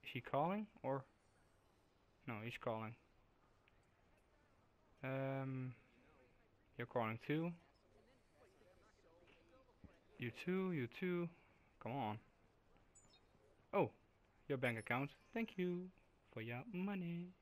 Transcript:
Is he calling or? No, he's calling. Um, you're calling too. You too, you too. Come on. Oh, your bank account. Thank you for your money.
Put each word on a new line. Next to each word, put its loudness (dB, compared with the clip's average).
Is -10
he -2
calling 2
or? 2
No, -2
he's -6
calling. -2
Um, -2
you're -4
calling 0
too. 2
You -2
too, 2
you 2
too. 2
Come -2
on. 0
Oh, 6
your 2
bank 2
account. 2
Thank -2
you 0
for -6
your -4
money. 0